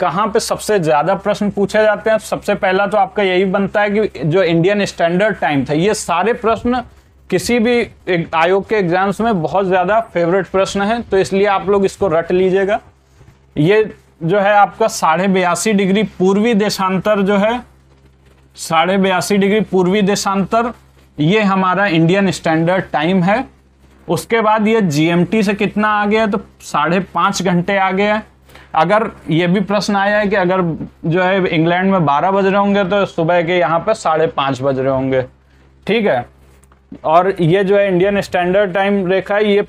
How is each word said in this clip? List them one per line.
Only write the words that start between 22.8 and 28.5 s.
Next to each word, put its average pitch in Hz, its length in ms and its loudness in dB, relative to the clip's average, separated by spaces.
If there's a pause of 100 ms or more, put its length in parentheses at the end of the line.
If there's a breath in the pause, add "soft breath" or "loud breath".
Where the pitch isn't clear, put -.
टाइम 170 300 0
है। 214 220 0 (640)
उसके 226 320 -2
बाद 214 280 2
ये 226 120 2
जीएमटी 175 600 0
से 202 120 0
कितना 208 380 -2
आगे 208 260 0
है, 220 120 0
तो 214 100 -4 (220)
साढ़े 165 380 -2 (140)
पाँच 190 280 -2
घंटे 180 360 0
आगे 190 240 0
है। 214 200 0 (520 loud breath)